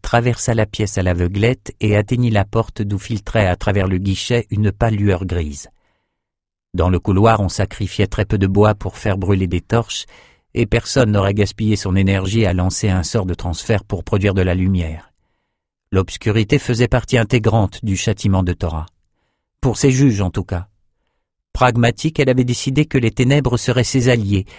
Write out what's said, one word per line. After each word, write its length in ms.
traversa 520
la 120
pièce 320
à 60
l'aveuglette 760
et 160
atteignit 360
la 120
porte 380
d'où 180
filtrait 480
à 80
travers 320
le 100
guichet 520
une 240
pâle 220
lueur 300
grise. 440
Dans 160
le 100
couloir, 400
on 100
sacrifiait 580
très 180
peu 120
de 100
bois 280
pour 220
faire 200
brûler 300
des 140
torches, 440
et 120
personne 440
n'aurait 220
gaspillé 420
son 200
énergie 500
à 80
lancer 340
un 140
sort 240
de 80
transfert 500
pour 200
produire 320
de 80
la 100
lumière. 580
L'obscurité 680
faisait 280
partie 300
intégrante 680
du 140
châtiment 460
de 100
Thora. 320
Pour 160
ses 120
juges, 320
en 80
tout 140
cas. 240
Pragmatique, 680
elle 100
avait 140
décidé 420
que 140
les 100
ténèbres 480
seraient 260
ses 260
alliés, 360